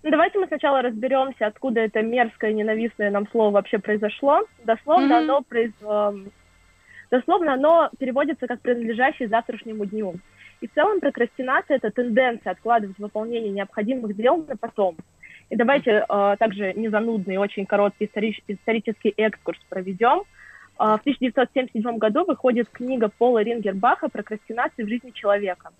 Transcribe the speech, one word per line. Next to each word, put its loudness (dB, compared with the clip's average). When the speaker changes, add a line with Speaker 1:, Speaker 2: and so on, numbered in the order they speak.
Speaker 1:
Ну, -2
давайте 2
мы 0
сначала 0
разберемся, -2
откуда -2
это 0
мерзкое, 0
ненавистное -2
нам -2
слово 2
вообще 0
произошло. 0
Дословно 2
Speaker 2:
Мгм. 4
Speaker 1:
оно 2
произ-, -2
эм, -2
дословно 2
оно 6
переводится -2
как -8
«принадлежащий -2
завтрашнему -4
дню». -6
И -12
в -16
целом 2
прокрастинация — -2
это -2
тенденция 0
откладывать 0
выполнение -6
необходимых -4
дел 2
на -8
потом. -2
И -4
давайте, 2
э, 2
также -2
незанудный, -2
очень -2
короткий 0
историч-, -4
исторический -2
экскурс -2
проведем. 0
Э, 4
в -4
тысяча 0
девятьсот 0
семьдесят -2
седьмом -2
году 2
выходит 0
книга -2
Пола 4
Рингербаха 0
«Прокрастинация -8
в -8
жизни -6
человека». -2